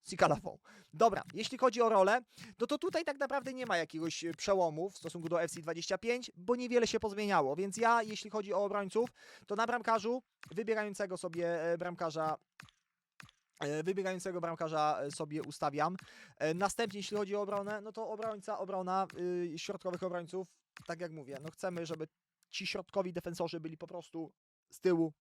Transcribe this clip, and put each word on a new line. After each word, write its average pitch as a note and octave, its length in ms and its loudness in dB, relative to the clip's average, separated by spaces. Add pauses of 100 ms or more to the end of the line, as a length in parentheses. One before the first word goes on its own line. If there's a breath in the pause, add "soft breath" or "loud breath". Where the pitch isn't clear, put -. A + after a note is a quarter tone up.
Sikalafą. D#3+ 500 2 (340 loud breath)
Dobra, G3 300 4 (120)
jeśli A3 240 -6
chodzi B3 240 4
o A3+ 60 6
rolę, G#3 320 8 (380 loud breath)
no A#3+ 80 0
to D4 120 0
tutaj E4+ 260 0
tak C#4 140 -4
naprawdę C4+ 360 -2
nie B3+ 120 -4
ma G3 100 2
jakiegoś, D#3+ 480 -2
e, E3 100 -4
przełomu F3+ 560 2
w - 80 -18
stosunku E3 300 -8
do E3 140 2
F E3 80 0
C F3 100 -10
dwadzieścia E3+ 380 -4
pięć, A#3+ 360 -2
bo F#3 220 0
niewiele A#3+ 300 4
się A3 140 0
pozmieniało, G3 560 2
więc G3 200 -2
ja, A#3 260 6
jeśli G#3+ 280 -6
chodzi G3+ 240 -2
o G3+ 100 4
obrońców, G3+ 460 0 (360 loud breath)
to G#3 100 -2
na A3+ 100 4
bramkarzu, A#3 560 2 (280)
wybierającego G#3 680 -2
sobie, E3+ 560 0
e, E3+ 60 2
bramkarza, D#3+ 580 -2 (1200)
e, D3+ 220 -2
wybierającego F#3 580 -2
bramkarza, D#3 600 0
e, C#3+ 100 -4
sobie D3+ 320 -6
ustawiam. D3 540 0 (420 loud breath)
E, D#3 160 2
następnie, G3+ 440 0
jeśli G3+ 180 -4
chodzi G3+ 200 -2
o G#3 60 0
obronę, G3+ 380 -4
no G#3+ 120 -14
to A3+ 180 -6
obrońca, G#3+ 480 -6
obrona, F#3 480 0 (120)
y, F3 400 -2
środkowych F#3 440 -6
obrońców, F3 460 -4 (380)
tak E3+ 140 -8
jak E3+ 120 -6
mówię, C#3 300 -12
no D#3+ 80 -10
chcemy, F3 360 -4
żeby D#3 220 -6 (420)
ci G3 160 -6
środkowi F#3 460 -2
defensorzy E3+ 480 -4
byli D#3+ 160 -8
po E3+ 100 -12
prostu E3 460 -10 (380)
z - 100 -20
tyłu E3 400 6